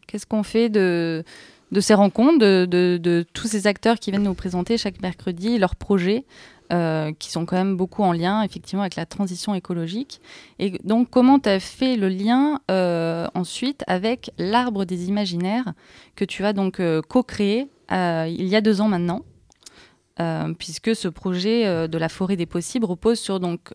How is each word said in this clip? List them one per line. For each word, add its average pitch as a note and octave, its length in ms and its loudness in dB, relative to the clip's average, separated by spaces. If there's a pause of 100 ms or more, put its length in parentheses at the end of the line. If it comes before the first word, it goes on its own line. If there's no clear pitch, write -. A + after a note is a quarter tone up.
Qu'est-ce - 200 -12
qu'on G#3+ 160 -2
fait A3+ 260 0
de, E3+ 540 0 (480)
de G3 80 2
ces G#3+ 140 4
rencontres, A3+ 460 6
de, F#3+ 300 6
de, F3+ 320 2
de E3+ 320 2
tous - 140 -8
ces G#3 200 0
acteurs A3 320 2
qui G3+ 120 -6
viennent G3+ 120 0
nous F#3+ 100 0
présenter F3+ 440 -2
chaque G3 240 -6
mercredi F#3 560 -2
leurs F#3 180 2
projets, G3+ 500 0 (460)
euh, D#3+ 420 0
qui - 180 -12
sont E3 140 -4
quand F#3 100 -2
même F#3+ 200 2
beaucoup F#3 280 -2
en F3+ 100 4
lien, F#3 300 0
effectivement, F#3+ 400 -6
avec F3+ 120 -6
la E3 100 -6
transition F#3+ 500 -6
écologique. F3 680 -6 (380)
Et F#3+ 240 -4
donc, A#3 260 0
comment C4 300 6
t'as G3 200 2
fait C4 360 -2
le G3 140 0
lien, B3 600 0
euh, E3+ 640 0
ensuite B3 540 -4
avec G#3 500 -2
l'Arbre G3+ 480 0
des F3 220 -6
Imaginaires G3 640 -2 (420)
que G3+ 100 -2
tu F#3+ 200 -6
as G#3 80 2
donc, F#3+ 260 -2
euh, D#3+ 220 0
co-créé, A#3+ 680 0 (220)
euh, E3+ 380 0
il F3+ 180 -4
y F#3+ 80 0
a A3 60 4
deux G#3 200 2
ans G#3+ 60 2
maintenant, F3 380 0 (920)
euh, D#3+ 340 -2
puisque G3 420 -4
ce - 120 -6
projet, F#3+ 580 -2
euh, E3 220 0
de D#3+ 100 -4
la D#3+ 120 -2
Forêt F#3+ 260 -2
des E3+ 100 -4
Possibles G#3+ 400 -4
repose G#3+ 340 0
sur, F#3+ 200 -4
donc, F3 360 -6